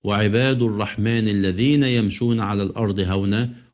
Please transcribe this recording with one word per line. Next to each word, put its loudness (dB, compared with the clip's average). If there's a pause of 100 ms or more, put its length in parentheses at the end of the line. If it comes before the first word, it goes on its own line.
وعباد 2
الرحمن -2
الذين 2
يمشون 0
على -2
الأرض -2
هونا، 0 (200)